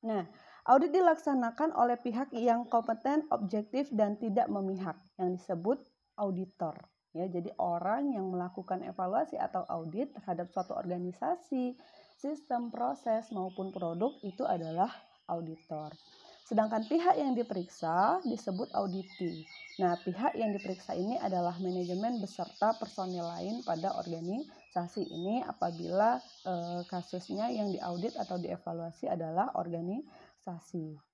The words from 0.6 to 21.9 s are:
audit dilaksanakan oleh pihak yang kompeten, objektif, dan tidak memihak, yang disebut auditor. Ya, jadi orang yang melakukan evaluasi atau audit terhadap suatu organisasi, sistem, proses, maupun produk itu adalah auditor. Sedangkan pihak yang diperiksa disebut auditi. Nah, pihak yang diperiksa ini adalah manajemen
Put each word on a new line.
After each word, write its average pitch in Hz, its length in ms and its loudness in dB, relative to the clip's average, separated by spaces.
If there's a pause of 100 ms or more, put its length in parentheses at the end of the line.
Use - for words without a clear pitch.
audit 285 320 8
dilaksanakan 311 800 4
oleh 240 240 4
pihak 247 320 -2
yang 240 400 4
kompeten, 247 560 2
objektif, 226 640 0
dan 208 240 4
tidak 214 320 2
memihak, 190 480 -2 (240)
yang 185 160 2
disebut 185 440 0 (360)
auditor. 185 720 -4 (260)
Ya, 180 160 -2
jadi 175 320 -4
orang 190 480 0
yang 202 240 -2
melakukan 180 480 -4
evaluasi 190 560 -2
atau - 320 -2
audit 170 480 -4
terhadap 180 320 -4
suatu 185 240 -4
organisasi, 247 1040 -2 (400)
sistem, 247 560 -4
proses, 233 560 0
maupun 190 400 -4
produk 175 400 0 (160)
itu 190 160 -4
adalah 170 480 2 (400)
auditor. 160 640 -6 (500)
Sedangkan 220 460 2
pihak 339 240 6
yang 277 180 2
diperiksa 202 920 2
disebut 220 480 -2
auditi. 185 720 -2 (320)
Nah, 180 180 4
pihak 190 380 0
yang 220 180 0
diperiksa 196 460 -4
ini 202 180 0
adalah 175 460 0
manajemen 185 560 0